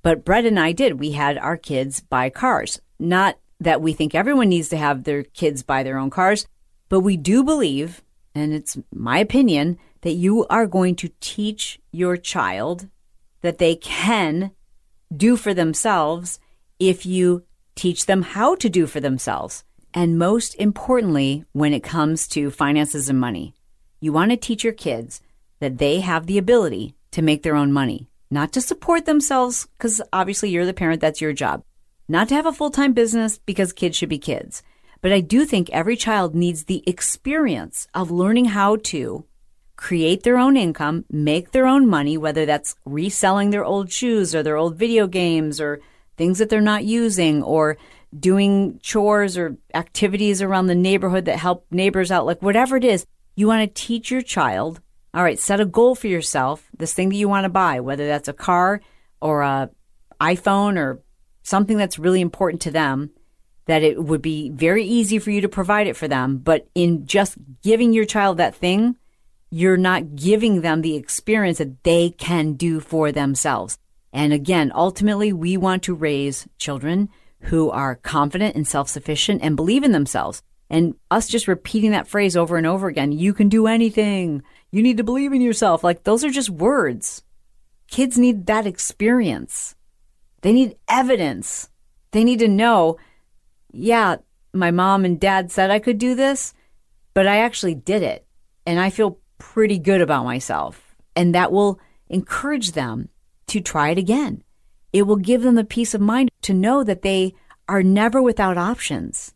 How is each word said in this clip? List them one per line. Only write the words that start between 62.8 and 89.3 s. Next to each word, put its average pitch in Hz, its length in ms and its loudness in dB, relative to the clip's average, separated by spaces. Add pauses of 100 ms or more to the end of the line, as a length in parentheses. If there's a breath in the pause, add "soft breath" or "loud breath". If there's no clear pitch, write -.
that 156 180 4
it 151 180 2
would 151 200 -2
be 151 280 -6
very 170 340 0
easy 220 360 0
for 214 100 -6
you 202 100 0
to 196 80 -2
provide 202 380 0
it - 100 -4
for 156 120 -6
them. 135 300 0
But 156 360 0
in 170 320 2
just 196 300 0 (260)
giving 226 300 4
your 220 140 4
child 196 320 0
that 156 180 2
thing, 208 400 0 (540)
you're 180 260 2
not 180 400 0
giving 202 460 2
them 160 200 0
the 156 140 -2
experience 196 640 -2
that 135 260 -8
they 170 260 4
can 160 440 -2
do 160 260 -2
for 151 320 0
themselves. 135 680 -2 (340)
And 147 200 0
again, 147 420 0
ultimately, 202 580 0
we 175 240 -2
want 185 280 0
to 180 100 -4
raise 143 540 -4 (100)
children 156 500 -2 (340 soft breath)
who 160 280 0
are 127 240 -4
confident 160 640 -2
and 147 100 -2
self-sufficient 151 760 -2
and 151 120 0
believe 208 300 2
in 254 80 6
themselves. - 500 -2 (280)
And 165 240 2 (160)
us 220 180 0
just 226 200 -2
repeating 214 440 0
that - 160 -2
phrase 196 280 0
over 170 200 2
and 160 100 0
over 190 220 0
again, 143 240 -2
"You 180 200 0
can 202 160 4
do 220 180 4
anything. 208 760 0 (280 soft breath)
You 208 120 0
need 247 140 4
to 226 80 -2
believe 269 280 -2
in 262 80 2
yourself." 214 440 2
Like, 175 200 0
those 233 200 2
are 294 60 0
just 254 200 -2
words. 170 720 -2 (640)
Kids 247 320 0
need 233 280 2
that 214 200 0
experience. 196 1080 -2 (680)